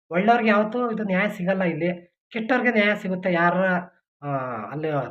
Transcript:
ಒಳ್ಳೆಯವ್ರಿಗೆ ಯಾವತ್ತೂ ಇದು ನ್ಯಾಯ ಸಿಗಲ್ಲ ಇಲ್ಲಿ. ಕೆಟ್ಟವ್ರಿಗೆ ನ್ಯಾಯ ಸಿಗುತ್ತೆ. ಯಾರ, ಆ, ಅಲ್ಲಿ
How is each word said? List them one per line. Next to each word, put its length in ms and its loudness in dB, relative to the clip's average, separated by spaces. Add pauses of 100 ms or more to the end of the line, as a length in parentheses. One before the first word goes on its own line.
(100)
ಒಳ್ಳೆಯವ್ರಿಗೆ 400 2
ಯಾವತ್ತೂ 400 0
ಇದು 120 -4
ನ್ಯಾಯ 260 0
ಸಿಗಲ್ಲ 340 -2
ಇಲ್ಲಿ. 280 0 (400)
ಕೆಟ್ಟವ್ರಿಗೆ 420 0
ನ್ಯಾಯ 220 2
ಸಿಗುತ್ತೆ. 380 -2
ಯಾರ, 240 4 (680)
ಆ, 60 -8 (420)
ಅಲ್ಲಿ 180 -4 (220)